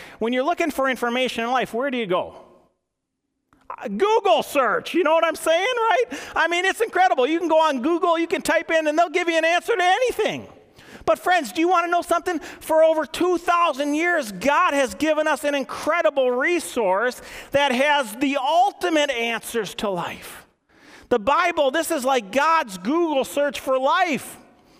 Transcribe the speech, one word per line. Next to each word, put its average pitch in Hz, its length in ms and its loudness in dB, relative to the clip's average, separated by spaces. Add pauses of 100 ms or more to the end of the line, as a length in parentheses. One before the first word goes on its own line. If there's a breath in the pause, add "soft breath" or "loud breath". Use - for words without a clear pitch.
(200 loud breath)
When 226 140 -2
you're 254 100 0
looking 339 280 0
for 269 180 0
information 240 540 -2
in 240 80 -4
life, 247 220 -2
where 254 160 -2
do 254 80 -4
you 226 100 -4
go? 165 280 -2 (1300)
Uh, - 180 -12
Google 370 560 2
search, 220 500 -2
you 349 100 2
know 311 100 2
what 330 120 4
I'm 320 100 0
saying, 359 420 0
right? 453 280 2 (300 loud breath)
I 311 120 2
mean, 349 180 -2
it's 381 160 0
incredible. 359 440 2
You 320 140 0
can 359 80 -4
go 320 140 4
on 294 200 0
Google, 330 380 0
you 330 80 -2
can 320 140 -4
type 330 280 0
in, 320 180 2
and 302 120 0
they'll 349 100 4
give 349 200 -2
you 330 80 2
an 320 80 2
answer 339 300 2
to 370 80 2
anything. 370 640 0 (580 loud breath)
But 320 140 2
friends, 339 320 0
do 320 80 -6
you 330 80 2
wanna 349 220 2
know 349 120 0
something? 349 380 -2
For - 420 0
over 320 240 4
two 349 320 0
thousand 320 580 0
years, 320 360 0
God 285 420 2
has 277 220 0
given 302 320 0
us 302 160 -2
an 294 100 0
incredible 285 800 0
resource 247 880 0 (300 loud breath)
that 277 220 2
has 269 420 0
the 277 220 0
ultimate 320 720 2
answers 233 640 -4
to 214 140 -4
life. - 560 -8 (640 loud breath)
The 240 100 2
Bible, 302 520 2
this 311 200 0
is 285 140 -2
like 247 260 0
God's 285 460 0
Google 294 480 0
search 285 340 -2
for 262 180 0
life. 302 600 0 (420 loud breath)